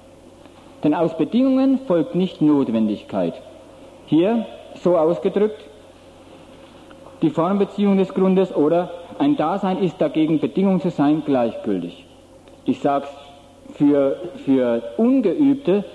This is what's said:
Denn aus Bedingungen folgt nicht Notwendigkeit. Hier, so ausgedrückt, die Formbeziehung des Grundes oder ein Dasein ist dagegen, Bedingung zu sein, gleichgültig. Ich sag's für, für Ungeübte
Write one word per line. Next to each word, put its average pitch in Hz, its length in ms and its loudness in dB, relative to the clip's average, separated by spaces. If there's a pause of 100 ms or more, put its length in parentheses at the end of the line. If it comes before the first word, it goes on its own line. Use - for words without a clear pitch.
(840)
Denn 151 100 2
aus 160 240 0
Bedingungen 262 600 2
folgt - 360 0
nicht 180 260 -2
Notwendigkeit. 110 920 0 (720)
Hier, 196 400 2 (300)
so 175 220 2
ausgedrückt, 185 600 0 (1600)
die 160 80 2
Formbeziehung 196 680 0
des 190 160 0
Grundes 190 420 2
oder 170 360 0 (260)
ein 143 200 2
Dasein 160 440 -2
ist 175 180 -2
dagegen, 156 400 0
Bedingung 185 420 0
zu 180 80 -2
sein, 151 360 0
gleichgültig. 110 800 -4 (600)
Ich 123 140 -2
sag's 143 300 -2 (640)
für, 143 440 2 (280)
für 123 380 2 (140)
Ungeübte 196 840 2 (120)